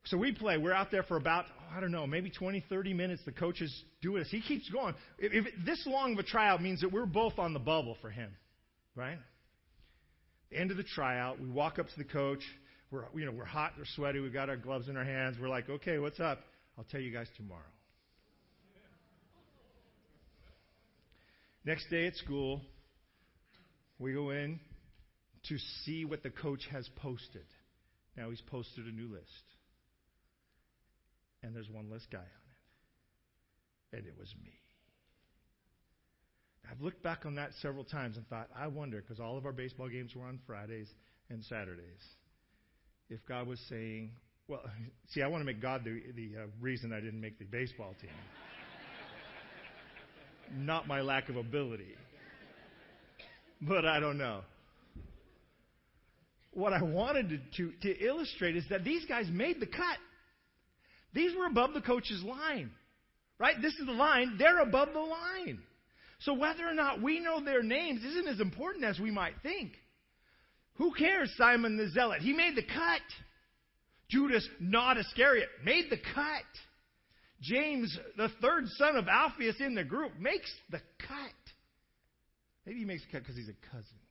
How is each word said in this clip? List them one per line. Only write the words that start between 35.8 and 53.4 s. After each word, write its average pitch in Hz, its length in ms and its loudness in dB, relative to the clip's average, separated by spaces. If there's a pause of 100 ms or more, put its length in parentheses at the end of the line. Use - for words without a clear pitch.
I've 120 120 -12
looked 175 220 -8
back 165 220 -6
on 143 100 -6
that 143 160 -6 (100)
several 139 220 -6
times 131 320 -6
and 113 120 -12
thought, 117 280 -10
"I 139 120 -8
wonder," 139 340 -8
'cause 107 180 -14
all 117 180 -6
of 135 80 -8
our 139 60 -6
baseball 127 380 -8
games 123 260 -10
were 123 100 -12
on 123 220 -12
Fridays 107 400 -10 (420)
and 113 140 -10
Saturdays, 90 720 -10 (920)
if 113 160 -12
God 123 220 -6
was 123 120 -8 (100)
saying, 110 420 -8 (380)
well, 135 120 -8 (240)
<laughs> - 260 -20
see, 147 100 -2
I 135 60 2
wanna 156 180 -2
make 113 160 -4
God 127 240 -2
the, 113 160 -6 (120)
the, 110 280 -10
uh, 107 60 -10 (120)
reason 117 320 -4
I 107 80 -4
didn't 110 220 -8
make 110 180 -10
the 101 60 -14
baseball 113 560 -6
team. 76 80 -16 (2500)
Not 156 300 -2
my 139 140 0
lack 135 280 2
of 123 80 -2
ability. 117 580 -4 (1700)